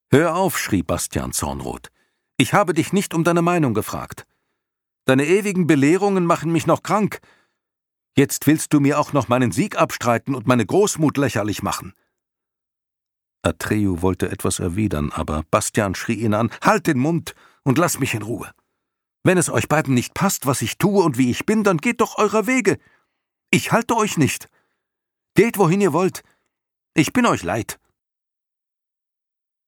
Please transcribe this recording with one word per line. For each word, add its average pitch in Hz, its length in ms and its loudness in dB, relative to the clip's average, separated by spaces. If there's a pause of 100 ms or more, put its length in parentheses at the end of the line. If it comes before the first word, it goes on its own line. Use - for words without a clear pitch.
"Hör 160 260 4
auf", 185 220 0
schrie 90 260 -2
Bastian 67 500 -6
zornrot. 69 580 -8 (460)
"Ich - 160 2
habe 185 200 2
dich 156 200 -2
nicht 196 200 -2
um 165 100 0
deine 170 180 2
Meinung 165 320 0
gefragt. 87 520 -6 (800)
Deine 139 200 2
ewigen 185 420 0
Belehrungen 175 580 4
machen 165 260 0
mich 165 140 0
noch 156 180 0
krank. 196 360 -2 (960)
Jetzt - 320 2
willst 151 260 2
du 147 60 4
mir 139 200 2
auch 143 120 -4
noch 135 160 0
meinen 123 240 2
Sieg 147 240 -2
abstreiten 131 600 0
und 117 120 -6
meine 123 180 4
Großmut 160 520 2
lächerlich 117 460 -2
machen." 92 300 -6 (1500)
Atreju 95 600 -2
wollte 92 280 0
etwas - 300 -6
erwidern, 87 520 -4
aber 78 400 -6
Bastian 101 440 0
schrie 113 260 -6
ihn 110 120 0
an: 110 160 0 (120)
"Halt 202 260 2
den 156 100 0
Mund 151 380 -2 (280)
und 131 140 2
lass 165 220 0
mich 135 140 -2
in 107 80 -4
Ruhe. - 320 -10 (720)
Wenn 180 120 4
es 170 120 2
euch - 200 -2
beiden 151 240 2
nicht 120 200 0
passt, - 320 -2
was 135 160 -2
ich 113 160 -6
tue 196 240 2
und 156 160 2
wie 127 140 2
ich - 140 -4
bin, 220 180 0
dann 190 140 2
geht 233 240 -2
doch - 160 -2
eurer 208 280 0
Wege. 208 320 0 (720)
Ich - 200 0
halte 226 240 0
euch 220 220 -2
nicht. - 320 -2 (840)
Geht, 214 240 2
wohin 190 220 4
ihr 185 140 2
wollt. 170 300 -2 (720)
Ich 156 200 0
bin 247 120 2
euch 165 160 2
leid." 90 380 -6 (1900)